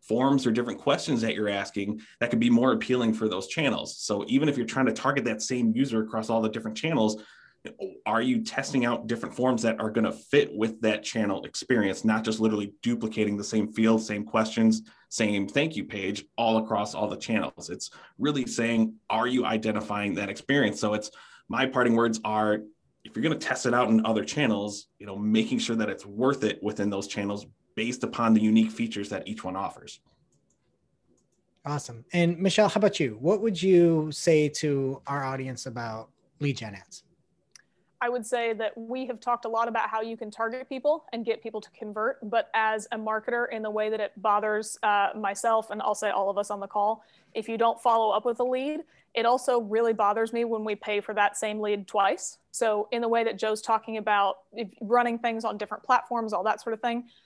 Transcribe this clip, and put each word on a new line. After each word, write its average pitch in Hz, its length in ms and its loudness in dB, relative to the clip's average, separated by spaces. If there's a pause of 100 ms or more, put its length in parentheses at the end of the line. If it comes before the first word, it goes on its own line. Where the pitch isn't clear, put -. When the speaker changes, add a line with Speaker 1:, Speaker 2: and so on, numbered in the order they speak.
Speaker 1:
forms 131 440 2
or 120 60 4
different 117 280 0
questions 139 420 0
that 113 140 0
you're 104 140 0
asking 101 520 -4 (180)
that 117 120 0
could 117 80 2
be 117 100 4
more 120 240 6
appealing 113 400 2
for 110 160 0
those 95 180 -4
channels. 120 500 -2
So 101 300 -2
even 139 220 4
if 139 80 0
you're 120 80 -2
trying 127 220 2
to 110 60 2
target 135 320 0
that 110 160 -2
same 120 320 0
user 117 300 0
across 110 260 -6
all 113 120 2
the 110 80 0
different 110 280 -6
channels, 131 460 0 (800)
are 110 160 2
you 123 200 2
testing 127 440 -2
out 117 220 -2
different 117 280 -4
forms 123 280 0
that 110 180 0
are 110 100 -2
gonna 107 220 0
fit - 420 2
with 110 260 -2
that 110 220 2
channel 101 400 -2
experience, 101 640 -2
not 110 180 2
just 110 160 -2
literally 104 420 0
duplicating 113 540 -2
the 101 80 -6
same 107 240 0
field, 113 340 4
same 107 220 -6
questions, 110 600 2 (260)
same 104 360 0
thank 151 300 -2
you 101 80 -4
page 101 400 -6 (140)
all 113 220 4
across 107 360 -2
all 104 140 -2
the - 80 -8
channels? - 520 -4
It's - 200 -10 (280)
really 139 280 0
saying, 113 480 0 (160)
are 113 180 0
you 127 180 0
identifying 104 680 -2
that 98 140 -4
experience? 113 500 0
So 104 140 0
it's, - 180 -6 (380)
my 127 160 0
parting 123 300 4
words 113 280 2
are, 107 360 0 (440)
if - 120 -20
you're 113 80 -2
gonna 156 120 2
test - 300 -4
it 120 80 4
out 120 160 4
in 110 160 6
other 107 180 2
channels, 104 640 -2 (100)
you 101 80 -18
know, 101 120 -10
making 110 420 2
sure 117 160 -2
that 107 140 0
it's 98 160 -8
worth 123 400 0
it - 180 -2
within 104 260 -2
those 98 180 -4
channels 101 380 -4 (300)
based 117 300 -4
upon 113 280 2
the 107 80 6
unique 110 300 6
features 104 380 -4
that 98 180 -6
each 107 160 -10
one 92 140 -6
offers. - 420 -10 (1700)
Speaker 2:
Awesome. 139 480 -6
And 170 260 4
Michelle, 190 300 6
how - 80 0
about 202 240 4
you? 113 180 0
What 175 220 4
would 202 200 0
you 170 520 6
say 151 360 4
to 139 580 -2
our 139 180 -4
audience 131 400 -8
about 113 440 -10 (300)
lead 143 160 -2
gen 107 200 -12
ads? - 280 -20 (960)
Speaker 3:
I 240 80 0
would 247 160 -4
say 233 280 0
that 214 240 -4
we 240 300 -6
have 226 120 -8
talked 240 260 -2
a 226 40 -4
lot 226 180 0
about 226 220 -2
how 220 120 -4
you 226 140 -6
can 220 160 -12
target 226 380 -6
people 294 420 -2
and 233 140 -6
get 220 180 -4
people 220 160 -8
to 208 120 -14
convert, 214 460 -4 (120)
but 214 240 0
as 214 380 0
a 226 60 -6
marketer, 220 540 -4
in 226 100 -6
the 214 80 -6
way 214 200 -2
that 220 100 -2
it 208 220 -4
bothers, 214 640 0
uh, 202 320 4
myself, 214 540 0
and 214 120 -8
I'll 214 140 0
say 214 140 -4
all 196 200 0
of 190 80 -2
us 202 120 -4
on 208 100 -6
the 196 80 -10
call, 214 360 -2 (300)
if 220 160 -6
you 226 80 -4
don't 226 240 2
follow 226 300 4
up 214 140 0
with 233 140 -2
a - 40 0
lead, 262 380 -2 (320)
it 226 120 0
also 247 340 2
really 226 340 0
bothers 220 380 2
me 233 140 0
when 226 180 -4
we 214 120 -4
pay 208 260 -4
for 214 140 -10
that 202 200 2
same 214 240 -4
lead 208 280 -2
twice. 202 500 0 (140)
So 214 400 0
in 233 100 -2
the 233 80 -2
way 233 140 2
that 220 140 -2
Joe's 214 240 -2
talking 220 360 -2
about 202 400 2 (160)
if 208 160 -8 (120)
running 233 380 2
things 233 240 -2
on 214 140 -4
different - 260 -8
platforms, 233 480 -6
all 190 120 -2
that 214 180 -2
sort 233 120 -6
of 214 60 -10
thing, 240 300 -6 (160)